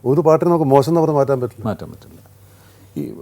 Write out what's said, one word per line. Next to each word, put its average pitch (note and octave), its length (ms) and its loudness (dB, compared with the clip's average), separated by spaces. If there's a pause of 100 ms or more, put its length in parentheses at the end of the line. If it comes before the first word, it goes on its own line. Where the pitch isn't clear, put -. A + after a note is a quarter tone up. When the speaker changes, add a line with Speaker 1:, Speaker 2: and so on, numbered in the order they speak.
Speaker 1:
ഒരു C#3 160 0
പാട്ടിനെ D#3+ 300 2
നമുക്ക് D#3+ 140 2
മോശം C#3 260 4
എന്ന് E3+ 100 2
പറഞ്ഞ് D#3 160 0
മാറ്റാൻ C3+ 240 0
പറ്റില്ല. A#2+ 260 -8
Speaker 2:
മാറ്റാൻ - 240 -8
പറ്റില്ല. - 360 -20 (720)
ഈ C#2+ 260 -10